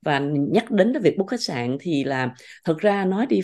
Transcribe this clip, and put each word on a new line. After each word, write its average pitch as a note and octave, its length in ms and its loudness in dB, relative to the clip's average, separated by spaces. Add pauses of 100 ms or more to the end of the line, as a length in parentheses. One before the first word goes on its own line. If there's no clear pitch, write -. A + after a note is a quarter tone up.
Và D3 180 0
nhắc C#3+ 520 0
đến A3 220 4
cái C#4+ 80 -4
việc E3 160 2
book F#3+ 120 -2
khách A#3+ 120 -4
sạn B2+ 380 -4
thì D3 240 -2
là, C3 300 -2 (320)
thực D#3+ 140 0
ra G3+ 260 2
nói F#3+ 200 0
đi G#3+ 180 2